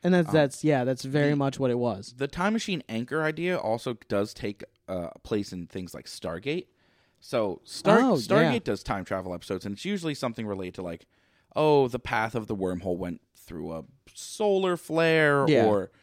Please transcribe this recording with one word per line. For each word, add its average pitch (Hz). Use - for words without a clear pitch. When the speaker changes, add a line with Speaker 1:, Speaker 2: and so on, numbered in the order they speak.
Speaker 1:
and 175
that's, 175
Speaker 2:
Um, -
Speaker 1:
that's, 147
yeah, 143
that's 127
very 143
Speaker 2:
the 147
Speaker 1:
much 139
what 131
it 120
was. 117
Speaker 2:
The 139
time 190
machine 196
anchor 127
idea 160
also 117
does 104
take, -
uh, 90
place 104
in 87
things 92
like 64
Stargate. 95
So 107
Star-, -
Speaker 1:
Oh, 254
yeah. 127
Speaker 2:
Stargate 165
does 104
time 98
travel 92
episodes, 92
and 101
it's 101
usually 170
something 113
related 95
to, 95
like, 85
oh, 143
the 120
path 110
of 110
the 110
wormhole 92
went 87
through 80
a 82
solar 190
flare 156
Speaker 1:
Yeah. 120
Speaker 2:
or 98